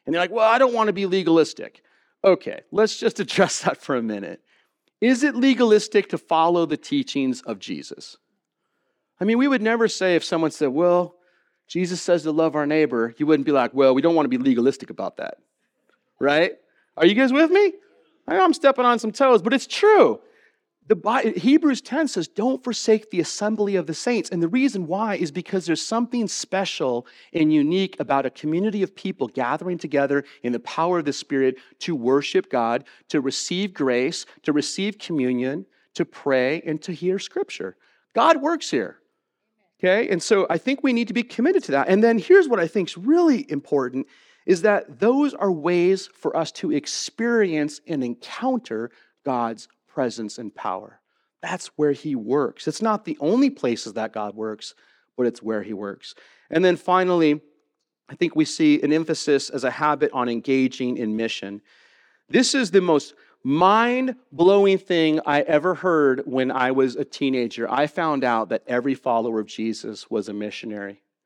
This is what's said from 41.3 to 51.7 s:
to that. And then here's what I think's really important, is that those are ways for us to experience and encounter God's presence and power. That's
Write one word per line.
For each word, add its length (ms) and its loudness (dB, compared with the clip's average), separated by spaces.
to 80 -6
that. 160 0
And 140 4
then 140 4
here's 300 6
what 140 0
I 80 0
think's 280 -4
really 540 2
important, 560 -2
is 160 2
that 380 0
those 340 2
are 160 -2
ways 640 0
for 220 -6
us 160 -2
to 180 -6
experience 1200 -2
and 160 -4
encounter 880 -6
God's 420 -4
presence 480 -6
and 180 -12
power. 460 -10
That's 360 -10